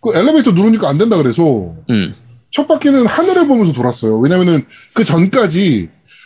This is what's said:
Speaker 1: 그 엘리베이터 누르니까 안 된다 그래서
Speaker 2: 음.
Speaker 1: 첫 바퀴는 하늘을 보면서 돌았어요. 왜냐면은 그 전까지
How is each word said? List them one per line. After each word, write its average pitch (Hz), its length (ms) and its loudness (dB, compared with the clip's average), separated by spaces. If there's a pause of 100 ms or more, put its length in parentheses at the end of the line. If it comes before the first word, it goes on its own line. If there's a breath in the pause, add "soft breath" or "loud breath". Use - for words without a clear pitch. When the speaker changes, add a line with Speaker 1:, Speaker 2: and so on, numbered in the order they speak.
Speaker 1:
그 220 160 -2
엘리베이터 247 360 2
누르니까 202 360 2
안 139 100 -2
된다 220 180 2
그래서 139 260 0 (480)
Speaker 2:
음. 104 240 -2 (360)
Speaker 1:
첫 294 160 -4
바퀴는 277 400 2
하늘을 349 400 0
보면서 220 260 2
돌았어요. 117 460 -2
왜냐면은 170 460 0 (300 loud breath)
그 226 100 0
전까지 175 840 0 (360 soft breath)